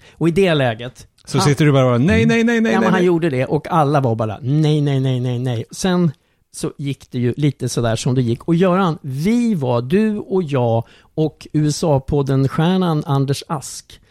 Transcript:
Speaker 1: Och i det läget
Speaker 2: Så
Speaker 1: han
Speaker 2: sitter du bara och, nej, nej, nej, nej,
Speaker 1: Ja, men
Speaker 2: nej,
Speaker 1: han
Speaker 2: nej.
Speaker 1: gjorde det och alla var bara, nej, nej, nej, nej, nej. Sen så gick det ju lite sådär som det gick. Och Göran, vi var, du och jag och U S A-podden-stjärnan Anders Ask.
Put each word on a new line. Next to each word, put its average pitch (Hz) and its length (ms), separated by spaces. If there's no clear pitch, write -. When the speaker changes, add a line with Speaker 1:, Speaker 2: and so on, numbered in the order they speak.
Speaker 1:
Och 160 160
i - 20
det 170 240
läget 123 520
Speaker 2:
Så - 140
Speaker 1:
han - 80
Speaker 2:
sitter 147 180
du 147 80
bara 131 220
och, 120 60
nej, 220 260
nej, 226 180
nej, 233 160
nej, 226 120
Speaker 1:
Ja, 220 80
men - 0
Speaker 2:
nej, 226 100
Speaker 1:
han 185 100
Speaker 2:
nej. 180 60
Speaker 1:
gjorde 170 240
det 131 160
och - 240
alla 151 300
var 123 140
bara, 110 280
nej, 151 380
nej, 143 200
nej, 131 200
nej, 123 180
nej. 123 320
Sen 180 400
så - 260
gick 139 320
det 131 80
ju 120 180
lite 143 320
sådär 117 280
som 127 180
det 131 80
gick. 117 260
Och 165 60
Göran, 175 480
vi 214 520
var, 123 280
du 208 360
och 190 240
jag 123 420
och 156 380
U 151 160
S 147 160
A-podden-stjärnan 151 1200
Anders 139 420
Ask. - 520